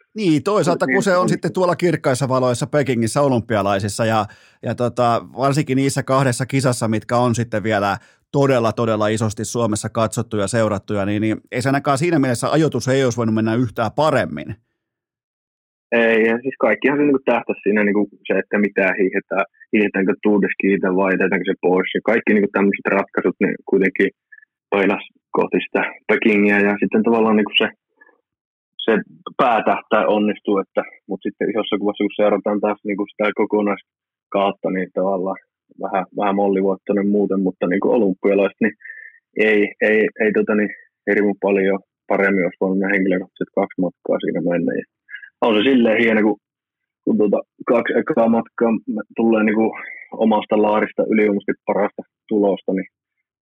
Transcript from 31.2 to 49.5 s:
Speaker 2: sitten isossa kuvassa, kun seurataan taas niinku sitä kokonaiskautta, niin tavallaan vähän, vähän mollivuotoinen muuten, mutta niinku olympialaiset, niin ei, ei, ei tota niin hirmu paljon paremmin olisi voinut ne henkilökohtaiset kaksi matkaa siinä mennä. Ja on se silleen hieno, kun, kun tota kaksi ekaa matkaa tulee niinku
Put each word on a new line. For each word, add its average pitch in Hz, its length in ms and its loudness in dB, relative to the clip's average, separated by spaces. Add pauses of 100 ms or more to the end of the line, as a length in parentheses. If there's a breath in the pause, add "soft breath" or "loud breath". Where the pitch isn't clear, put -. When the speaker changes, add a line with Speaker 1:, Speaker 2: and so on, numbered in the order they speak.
Speaker 2:
sitten 101 300 -4
isossa 104 280 -4
kuvassa, 101 240 -2
kun 101 180 -4
seurataan 104 380 0
taas 104 240 -4
niinku 101 280 -4
sitä 107 120 -4 (160)
kokonaiskautta, 101 1300 -4
niin 92 140 -4 (100)
tavallaan 95 420 -4 (440)
vähän, 95 200 -4 (160)
vähän 101 200 -2
mollivuotoinen 98 760 0
muuten, 98 300 0
mutta - 200 -4
niinku 90 300 -2
olympialaiset, 98 680 0
niin - 120 -2 (720 loud breath)
ei, 104 120 4 (280)
ei, 107 120 4 (220)
ei 107 140 2
tota 107 220 0
niin 104 140 -2 (340 loud breath)
hirmu 101 260 2 (140)
paljon 98 320 2 (320)
paremmin 98 340 2
olisi - 160 -6
voinut 95 200 0
ne 95 140 -2
henkilökohtaiset 95 640 -2
kaksi 98 260 -4
matkaa - 360 -4
siinä 82 300 -4
mennä. - 300 -2
Ja - 40 -16 (600 loud breath)
on 113 100 2
se 104 140 2
silleen 117 320 4
hieno, 110 240 2
kun, 107 120 0 (680)
kun - 180 0
tota 101 160 2 (340)
kaksi 117 280 0
ekaa 117 360 0
matkaa 113 360 -2 (460)
tulee 113 260 2
niinku 110 220 2 (600 loud breath)